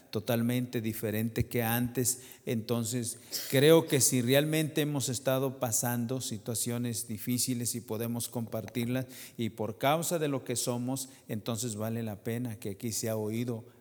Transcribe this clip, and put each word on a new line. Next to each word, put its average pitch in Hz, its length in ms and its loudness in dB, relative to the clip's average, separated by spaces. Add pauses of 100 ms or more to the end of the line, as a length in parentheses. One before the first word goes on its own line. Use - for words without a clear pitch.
(100)
totalmente 120 680 0
diferente 110 680 0
que 120 160 0
antes? 120 600 0 (220)
Entonces, 117 760 -2 (300)
creo 156 380 8
que 147 140 4
si 127 220 4
realmente 151 580 4
hemos 147 280 0
estado 131 520 0
pasando 120 600 0
situaciones 120 840 -4
difíciles 120 720 -2
y 117 40 -6
podemos 117 480 -4
compartirlas 117 760 -2 (320)
y 113 120 0
por 107 280 -4
causa 165 400 4
de 151 80 0
lo 135 160 0
que 123 140 -4
somos, 123 540 -2 (180)
entonces 113 480 -4
vale 113 260 -2
la 107 220 -6
pena 117 340 -4
que - 120 -8
aquí 113 200 -6
se 110 180 -2
ha 110 80 0
oído 113 480 -2 (160)